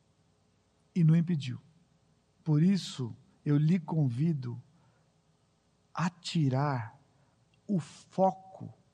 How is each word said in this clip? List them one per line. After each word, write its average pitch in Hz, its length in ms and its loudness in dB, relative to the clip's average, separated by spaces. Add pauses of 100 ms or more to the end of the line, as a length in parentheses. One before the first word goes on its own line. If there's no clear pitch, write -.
(960)
E 175 80 2
não 160 120 6
impediu. 151 440 -2 (840)
Por 151 200 4
isso, 165 520 -2 (300)
eu 147 120 2
lhe 156 220 4
convido 135 840 -2 (1300)
a 165 160 -2
tirar 135 880 -2 (720)
o 202 120 0
foco - 920 -4 (220)